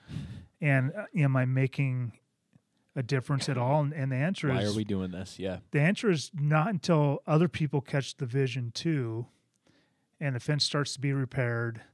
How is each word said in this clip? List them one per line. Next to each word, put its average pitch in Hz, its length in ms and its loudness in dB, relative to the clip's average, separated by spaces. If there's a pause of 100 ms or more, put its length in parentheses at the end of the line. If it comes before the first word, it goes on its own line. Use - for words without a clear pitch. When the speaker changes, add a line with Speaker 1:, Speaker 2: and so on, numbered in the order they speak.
(640)
Speaker 1:
and, 135 320 4
uh, 208 100 -8 (100)
am 143 220 4
I 127 80 4
making 127 720 0 (800)
a 135 60 0
difference 131 480 -2
at 123 80 -2
all? 139 240 2
And, 143 100 0
and 135 180 -4
the 127 60 -2
answer 160 320 0
Speaker 2:
Why 127 140 2
Speaker 1:
is 104 100 2
Speaker 2:
are 104 40 0
we 107 80 0
doing 95 260 -2
this? 92 280 -10
Yeah. 92 200 -4 (140)
Speaker 1:
the 147 100 4
answer 202 280 2
is 160 220 -2
not 156 360 2
until 151 580 2
other 160 200 4
people 147 360 -2
catch - 340 -4
the 147 80 -6
vision 123 460 -2
too, 117 560 -2 (920)
and 139 160 -2
the 117 60 -4
fence 147 240 0
starts 143 300 -2
to 131 60 -12
be 139 120 0
repaired, 120 680 -2 (120)